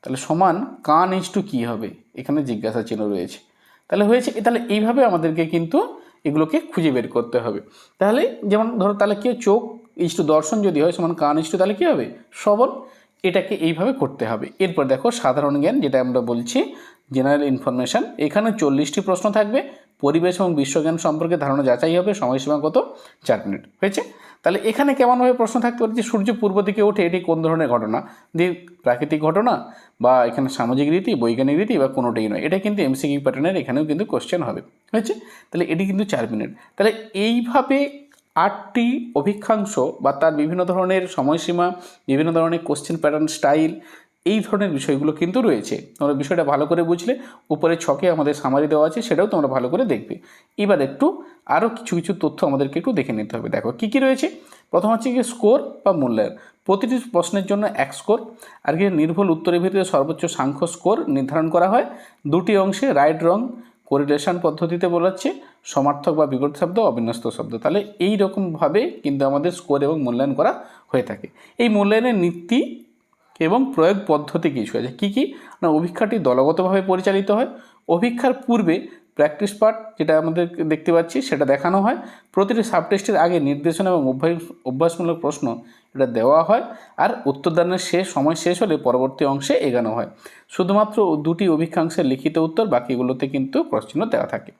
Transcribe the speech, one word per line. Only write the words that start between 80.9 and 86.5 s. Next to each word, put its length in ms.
পাচ্ছি 300
সেটা 220
দেখানো 380
হয়। 140
প্রতিটি 300
সাবটেস্টের 540
আগে 240
নির্দেশনা 500
এবং 180
অভ্যাস-, 440
অভ্যাসমূলক 560
প্রশ্ন 400
এটা 120
দেওয়া 360
হয়। 200